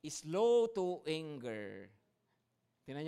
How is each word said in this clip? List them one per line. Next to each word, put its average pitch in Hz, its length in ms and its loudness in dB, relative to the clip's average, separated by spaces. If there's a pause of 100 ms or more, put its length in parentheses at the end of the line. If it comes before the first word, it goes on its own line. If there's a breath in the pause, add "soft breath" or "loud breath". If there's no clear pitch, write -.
Slow 226 640 4
to 180 400 -2
anger. 113 800 -6 (960)
Tingnan 139 220 -8